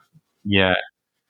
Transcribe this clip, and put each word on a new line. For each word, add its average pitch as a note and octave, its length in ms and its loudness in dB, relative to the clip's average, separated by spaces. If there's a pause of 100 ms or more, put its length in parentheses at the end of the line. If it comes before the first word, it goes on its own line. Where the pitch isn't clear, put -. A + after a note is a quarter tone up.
(440)
Yeah. F#2+ 300 0 (560)